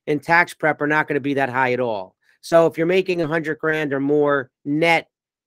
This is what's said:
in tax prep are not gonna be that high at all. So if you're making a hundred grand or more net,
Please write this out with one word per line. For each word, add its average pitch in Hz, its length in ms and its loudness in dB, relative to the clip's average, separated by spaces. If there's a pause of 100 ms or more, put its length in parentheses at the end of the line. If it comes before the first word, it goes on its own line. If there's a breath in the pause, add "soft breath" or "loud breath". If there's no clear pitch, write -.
in 151 120 -2
tax 170 360 2
prep 147 260 -2
are 147 60 -2
not 151 200 0
gonna 147 120 -2
be 135 160 -4
that 135 140 0
high 123 240 0
at 123 60 -2
all. 107 360 -6 (260)
So 165 240 4
if 151 100 0
you're 160 120 -2
making 180 340 0
a 160 60 -2
hundred 156 320 -4
grand 156 340 -2
or 139 60 -2
more 143 500 0 (160)
net, 156 420 0 (380)